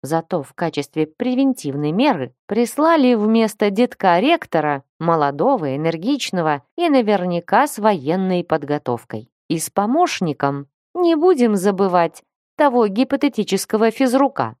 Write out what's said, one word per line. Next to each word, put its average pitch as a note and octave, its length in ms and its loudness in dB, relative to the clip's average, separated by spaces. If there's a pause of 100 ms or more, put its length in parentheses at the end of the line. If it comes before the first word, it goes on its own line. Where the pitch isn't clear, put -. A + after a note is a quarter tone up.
Зато E3 380 -4
в - 120 -14
качестве D#3 520 -4
превентивной A#3 840 -2
меры F#3 420 -2 (140)
прислали B3+ 640 2
вместо A3 560 2
детка G3 500 2
ректора D#3+ 640 0 (160)
молодого, D#3 760 0
энергичного E3 880 -2 (120)
и E4+ 140 0
наверняка G#3 800 2
с - 100 -8
военной F#3 640 0
подготовкой. C#3+ 880 -4 (180)
И D#3+ 120 -2
с - 100 -8
помощником, F#3 960 -2 (280)
не E4+ 200 2
будем C#4+ 400 2
забывать, F3+ 680 0 (340)
того B3 300 2
гипотетического A3+ 1040 0
физрука. A#3+ 680 0